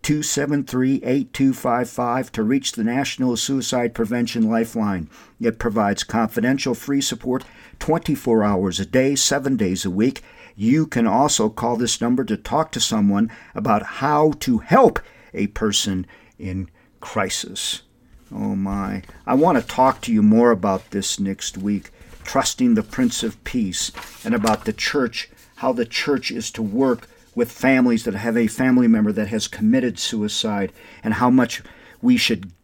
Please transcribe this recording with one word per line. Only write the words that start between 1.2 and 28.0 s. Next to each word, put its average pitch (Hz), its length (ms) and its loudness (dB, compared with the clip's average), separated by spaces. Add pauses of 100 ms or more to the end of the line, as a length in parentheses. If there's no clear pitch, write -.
two 135 200 2
five 120 380 -2
five, 123 400 -2
to - 100 -4
reach 131 320 0
the 113 120 -4
National 127 520 -2
Suicide 123 560 -2
Prevention 117 560 0
Lifeline. 110 600 -2 (300)
It 113 180 0
provides 104 460 0
confidential 117 720 -2
free 139 240 -2
support 131 440 -4 (360)
twenty-four 139 640 0
hours 98 340 0
a 98 80 -4
day, 131 300 -2
seven 135 400 0
days 98 280 -2
a 98 60 -4
week. 110 320 0 (320)
You 135 320 2
can 117 220 0
also 117 400 2
call 120 260 -4
this 117 260 -2
number 123 220 0
to 110 140 -2
talk 156 360 -2
to - 80 -4
someone 104 520 2 (200)
about 107 300 0
how 151 480 2 (100)
to 120 180 2
help - 420 4 (340)
a 101 140 -2
person 101 580 -2 (320)
in 95 320 -6 (300)
crisis. - 800 -6 (500)
Oh 104 220 -4
my. 98 480 -4 (240)
I 113 80 2
want 156 240 4
to - 80 -2
talk 131 360 2
to 120 100 -4
you 110 100 4
more 113 300 8
about 95 400 -2
this 98 260 -4
next 98 400 -6
week, 98 320 -4 (320)
trusting 123 520 2
the 107 100 2
Prince 120 400 -2
of 110 180 -8
Peace, 104 480 -4 (340)
and 113 120 0
about 107 300 0
the 110 60 -2
church, - 580 -4 (260)
how 127 160 -2
the 120 120 -2
church - 460 -2
is 113 220 -8
to 117 100 -6
work 117 460 0 (260)
with 117 180 -2
families 123 520 2